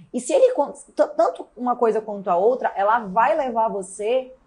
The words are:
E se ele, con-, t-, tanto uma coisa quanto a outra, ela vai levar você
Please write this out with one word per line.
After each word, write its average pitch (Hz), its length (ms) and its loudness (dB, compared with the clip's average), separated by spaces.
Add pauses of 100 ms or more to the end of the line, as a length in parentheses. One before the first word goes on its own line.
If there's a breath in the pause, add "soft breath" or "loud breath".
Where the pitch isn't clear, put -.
(120)
E 240 80 -6
se - 120 -6
ele, 262 200 4
con-, 262 200 -2
t-, - 440 -2
tanto 330 300 0 (100)
uma 247 180 -4
coisa 226 260 0
quanto 202 280 -8
a 180 80 2
outra, 226 400 2
ela 208 240 2
vai 226 360 2
levar 233 320 0
você 208 640 -4 (140)